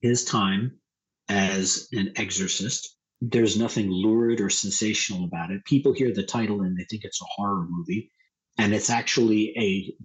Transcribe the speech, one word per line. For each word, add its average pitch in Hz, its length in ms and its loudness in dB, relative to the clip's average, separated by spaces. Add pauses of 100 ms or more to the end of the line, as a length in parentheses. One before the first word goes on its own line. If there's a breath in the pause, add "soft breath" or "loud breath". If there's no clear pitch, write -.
his 120 240 2
time 104 540 0 (500)
as 98 640 0
an 98 240 0
exorcist. 98 800 -4 (240)
There's 113 360 2
nothing 113 320 0
lurid 110 520 2
or 98 80 0
sensational 101 720 -2
about 127 280 -6
it. 98 120 -6
People 139 300 4
hear 127 200 2
the 101 100 0
title 104 380 -2
and 92 160 0
they 92 120 -6
think 107 160 -8
it's - 160 -10
a - 40 -14 (100)
horror 98 340 -2
movie, 95 420 -6 (460)
and 104 160 2
it's 101 160 0
actually 113 680 2
a 98 360 0 (120)